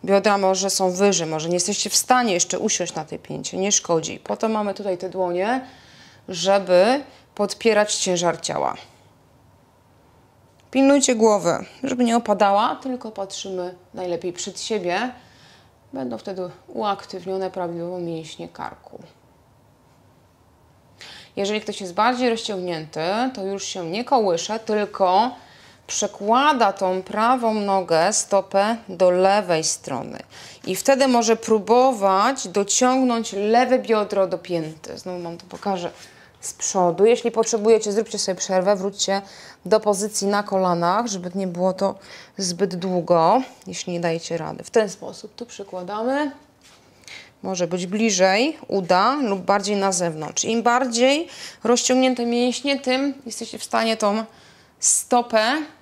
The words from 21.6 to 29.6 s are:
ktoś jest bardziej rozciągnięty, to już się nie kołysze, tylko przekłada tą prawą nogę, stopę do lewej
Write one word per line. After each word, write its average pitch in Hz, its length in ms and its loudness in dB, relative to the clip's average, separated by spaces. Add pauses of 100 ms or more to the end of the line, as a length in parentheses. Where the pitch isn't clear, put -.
ktoś 208 200 -10
jest 180 140 -12
bardziej 240 360 2
rozciągnięty, 180 680 -6 (340)
to 196 120 -8
już 196 180 -6
się 170 260 -8
nie 214 140 -4
kołysze, 208 540 0
tylko 208 760 2 (520)
przekłada 220 880 2
tą 185 300 -2
prawą 226 520 0
nogę, 190 580 2
stopę 202 640 0 (120)
do 180 220 4
lewej 180 540 4